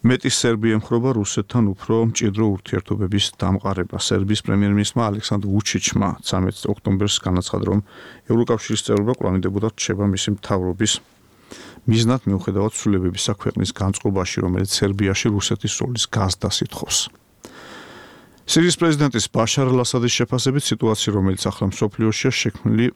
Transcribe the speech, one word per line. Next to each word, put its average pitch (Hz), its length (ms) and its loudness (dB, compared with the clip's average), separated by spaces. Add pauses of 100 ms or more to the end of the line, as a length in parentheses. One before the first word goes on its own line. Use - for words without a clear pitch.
მეტი 127 280 2
სერბი 113 440 2
ემხრობა 117 400 0
რუსეთთან 107 480 0
უფრო 98 300 0 (140)
მჭიდრო 110 360 0
ურთიერთობების 101 800 0 (120)
დამყარება. 95 640 -2
სერბიის 104 440 0
პრემიერ-მინისტრმა 101 640 2
ალექსანდრ 101 400 -2
ვუჩიჩმა 98 600 0 (160)
ცამეტ 92 320 -2 (160)
ოქტომბერს 101 480 0
განაცხადა, 95 480 -2
რომ 101 120 2 (520)
ევროკავშირის 117 520 0
წევრობა 110 320 0
კვლავინდებოდა 95 560 0
რჩება 101 320 -4
მისი 98 320 0
მთავრობის 92 560 -2 (960)
მიზნად, 113 400 4
მიუხედავად 98 480 0
ცვლილებებისა 95 560 0
ქვეყნის 101 440 -2
განწყობაში, 95 640 0
რომელიც 92 320 0
სერბიაში 98 640 0
რუსეთის - 440 -2
როლის 123 280 -2
გაზრდას 98 560 -2
ითხოვს. - 340 -6 (1500)
სირიის 170 320 2
პრეზიდენტის 147 560 2
ბაშარ 127 400 2
ალ-ასადის 123 480 0
შეფასებით, 131 480 0
სიტუაცია, 110 480 0
რომელიც 95 320 2
ახლა - 240 -2
მსოფლიოშია 110 560 0
შექმნილი 113 680 0